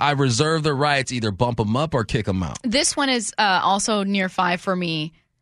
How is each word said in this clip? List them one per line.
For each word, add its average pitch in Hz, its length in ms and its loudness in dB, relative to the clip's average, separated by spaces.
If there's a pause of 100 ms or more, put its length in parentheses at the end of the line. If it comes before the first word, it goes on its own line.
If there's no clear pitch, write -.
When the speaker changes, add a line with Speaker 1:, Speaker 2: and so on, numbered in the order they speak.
Speaker 1:
I 147 120 4
reserve 143 500 2
the 151 120 0
right 139 320 2
to 127 80 -8
either 110 160 -2
bump 117 300 -2
'em 107 160 0
up 156 180 -2
or 117 100 2
kick 110 240 -2
'em 92 140 0
out. - 200 -6
Speaker 2:
This 262 340 0
one 285 120 0
is, 240 300 -2
uh, 190 240 4
also 202 400 0
near 196 260 0
five 180 320 0
for 190 160 -2
me. 165 360 -4 (300)